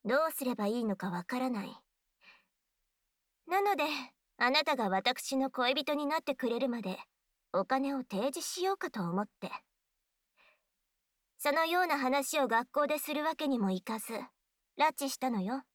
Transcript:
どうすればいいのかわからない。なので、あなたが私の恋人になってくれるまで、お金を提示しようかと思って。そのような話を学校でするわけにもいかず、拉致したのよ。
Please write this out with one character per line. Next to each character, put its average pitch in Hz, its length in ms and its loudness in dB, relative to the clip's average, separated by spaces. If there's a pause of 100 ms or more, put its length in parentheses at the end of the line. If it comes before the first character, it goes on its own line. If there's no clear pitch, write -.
ど 233 120 2 (120)
う 311 40 -2
す - 120 -6
れ 247 100 2
ば 208 140 0
い 233 140 2
い 226 40 0
の 202 100 2
か 185 140 -4
わ 175 140 -4
か 247 160 -4
ら 254 100 0
な 208 140 -2
い。 175 120 -10 (1700)
な 370 140 2
の 403 140 4
で、 302 100 0 (520)
あ 240 120 2
な 294 140 4
た 302 120 2
が 220 140 0
私 233 480 0
の 269 120 2
恋 254 240 0
人 294 200 0
に 294 120 -2
な 311 140 0
っ - 20 -4
て 277 140 -2
く 240 140 -2
れ 233 100 0
る 262 100 0
ま 233 120 -4
で、 185 180 -6 (540)
お 185 120 2
金 277 300 0
を 262 40 -4
提 254 320 -2
示 320 100 -8
し - 220 -4
よ 381 100 2
う 381 40 -2
か 349 140 -6
と 214 100 -6
思 170 220 -2
っ - 40 -6 (120)
て。 - 100 -8 (1900)
そ 294 140 2
の 320 140 4
よ 349 160 2
う 349 60 2
な 294 100 2
話 277 420 2
を 262 80 4
学 226 240 2
校 294 160 2
で 302 120 0
す 302 140 -6
る 294 100 0
わ 311 120 0
け 311 120 -2
に 262 120 2
も 196 120 2
い 185 100 -2
か 220 160 -6
ず、 226 160 -10 (640)
拉 302 140 6
致 277 180 -4
し - 80 -6
た 262 120 0
の 214 120 0
よ。 247 220 -4 (120)